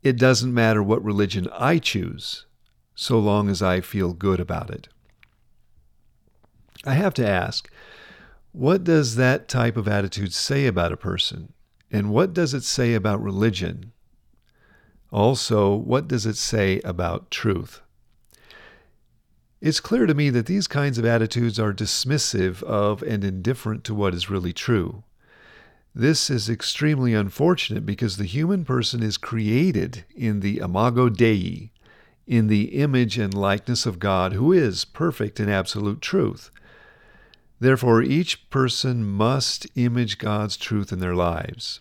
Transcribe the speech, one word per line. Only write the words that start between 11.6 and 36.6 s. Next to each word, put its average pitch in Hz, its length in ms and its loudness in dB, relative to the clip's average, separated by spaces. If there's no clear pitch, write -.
And 104 160 0
what 139 240 2
does 165 220 0
it 131 80 -4
say 117 320 0
about 104 280 0
religion? 98 680 -2
Also, 107 600 2
what 120 340 -2
does 117 160 -2
it 110 140 -2
say 98 420 0
about 87 500 -4
truth? - 520 -4
It's 156 180 -2
clear 233 280 0
to 156 80 4
me 143 160 2
that 120 160 0
these 190 200 0
kinds 143 300 -2
of 117 80 -2
attitudes 117 560 0
are 104 140 0
dismissive 98 880 -2
of 104 400 0
and 104 220 -2
indifferent 101 600 -4
to 110 100 -6
what 101 200 0
is 87 160 -6
really 90 240 -2
true. 95 480 -2
This 139 360 2
is 110 180 -2
extremely 131 640 0
unfortunate 107 720 0
because 101 320 -4
the 104 80 -4
human 160 400 0
person 123 380 -2
is 107 160 -2
created 113 960 -2
in 107 260 -2
the 101 200 -2
imago 117 500 2
Dei, 98 640 0
in 113 200 4
the 107 340 2
image 127 380 2
and 101 160 -2
likeness 101 500 0
of 95 140 -4
God, 92 340 2
who 117 180 2
is 139 360 2
perfect 139 520 -4
and 104 120 0
absolute 101 500 -2
truth. 110 500 -2